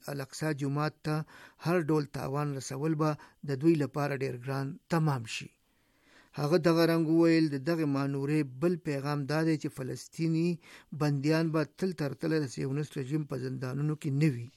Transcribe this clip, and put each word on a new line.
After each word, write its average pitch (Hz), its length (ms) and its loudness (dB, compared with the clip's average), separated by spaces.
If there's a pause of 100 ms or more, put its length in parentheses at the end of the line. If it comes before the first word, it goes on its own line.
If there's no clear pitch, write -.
الاقصی 147 480 -6
جومات 143 400 -2 (100)
ته 151 120 -2 (420)
هر 170 240 0
ډول 151 240 2
تاوان 143 420 -4 (100)
رسول 139 380 -4
به 156 140 2 (340)
د 143 80 -4 (100)
دوی 165 140 6
لپاره 143 480 -2
ډیر 131 140 -6
ګران 135 300 -4 (220)
تمام 151 360 2
شي. - 240 -10 (840)
هغه 147 220 2
دغه 165 280 4
رنګ 165 220 4
وویل، 165 400 6
د 139 100 -2
دغه 160 280 0
مانورې 139 540 0 (200)
بل 175 160 2
پیغام 147 500 -2
دا 151 180 0
دی 160 140 4
چې 147 120 -4
فلسطیني 160 800 -2 (440)
بندیان 151 600 2
به 156 100 0 (160)
تل 190 140 -2
تر 143 220 -4
تله 160 260 -2
د 147 80 0
صهیونیست 143 500 -4
رژیم 147 260 -2
په 139 140 -8
زندانونو 131 580 -4
کې 156 160 -6
نه 147 180 4
وي. 120 280 -4